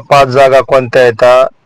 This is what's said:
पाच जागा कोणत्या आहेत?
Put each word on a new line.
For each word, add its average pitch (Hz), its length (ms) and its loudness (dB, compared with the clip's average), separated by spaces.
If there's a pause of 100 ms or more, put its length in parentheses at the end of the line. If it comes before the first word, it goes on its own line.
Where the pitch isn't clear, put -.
पाच 139 180 0
जागा 135 340 0
कोणत्या 131 400 -2
आहेत? 123 460 0 (180)